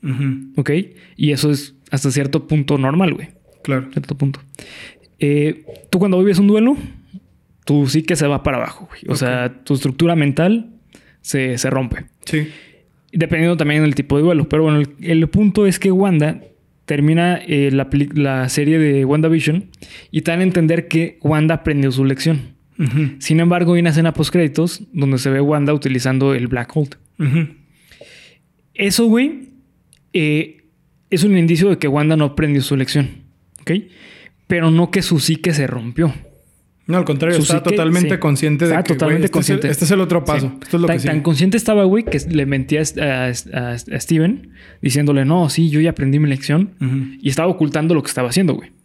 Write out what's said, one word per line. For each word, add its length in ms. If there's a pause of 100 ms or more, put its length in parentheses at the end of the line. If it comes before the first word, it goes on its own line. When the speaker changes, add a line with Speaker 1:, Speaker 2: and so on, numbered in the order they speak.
Speaker 1:
Ujú. 540
Speaker 2:
¿Ok? 140 (460)
Y 160
eso 180
es 240 (160)
hasta 200
cierto 360
punto 320
normal, 360
güey. 140 (340)
Speaker 1:
Claro. 300
Speaker 2:
Cierto 240
punto. 240 (800)
Eh, 460 (260)
tú 80
cuando 200
vives 200
un 80
duelo, 300 (880)
tu 240
psique 280
se 100
va 160
para 160
abajo, 300
güey. 200
O 40
Speaker 1:
Ok. 60
Speaker 2:
sea, 460
tu 100
estructura 420
mental 540 (500)
se, 380
se 100
rompe. 360 (200)
Speaker 1:
Sí. 240 (640)
Speaker 2:
Dependiendo 440
también 260
del 120
tipo 220
de 60
duelo. 260
Pero 140
bueno, 180
el, 80 (140)
el 260
punto 380
es 120
que 120
Wanda 520 (420)
termina, 640
eh, 240
la 180
peli-, 240
la 340
serie 300
de 260
WandaVision 680 (420)
y 80
te 100
dan 100
a 40
entender 420
que 360
Wanda 340
aprendió 340
su 140
lección. 500 (240)
Speaker 1:
Ujú. 400
Speaker 2:
Sin 220
embargo, 340
hay 60
una 100
escena 220
postcréditos 680 (100)
donde 260
se 120
ve 100
Wanda 340
utilizando 600
el 120
Black 300
Hold. 200 (220)
Speaker 1:
Ujú. 300 (1300)
Speaker 2:
Eso, 320
güey, 420 (640)
eh, 520 (460)
es 140
un 120
indicio 340
de 80
que 100
Wanda 280
no 100
aprendió 360
su 140
lección, 320 (540)
¿ok? 80 (760)
Pero 240
no 200
que 120
su 160
psique 360
se 120
rompió. 460 (760)
Speaker 1:
No, 120
al 60
contrario, 320
Speaker 2:
Su 60
Speaker 1:
está 160
Speaker 2:
psique, 120
Speaker 1:
totalmente 440
Speaker 2:
sí. 60
Speaker 1:
consciente 460
de 60
Speaker 2:
Estaba 120
Speaker 1:
que, 80
güey, 60
Speaker 2:
totalmente 280
Speaker 1:
este 140
es 100
el, 60
Speaker 2:
consciente. 160
Speaker 1:
este 140
es 40
el 100
otro 200
Speaker 2:
Sí. 60
Speaker 1:
paso. 360
Esto 140
es 60
lo 40
Speaker 2:
Tan, 100
Speaker 1:
que 40
sigue. 140
Speaker 2:
tan 80
consciente 340
estaba, 280
güey, 200
que 160 (100)
le 160
mentía 360
a, 200
a, 260
a, 440
a 280
Steven 500 (320)
diciéndole, 420
"No, 260
sí, 200
yo 100
ya 100
aprendí 300
mi 80
lección". 520
Speaker 1:
Ujú. 400
Speaker 2:
Y 100
estaba 180
ocultando 460
lo 80
que 60
estaba 200
haciendo, 260
güey. 160 (140)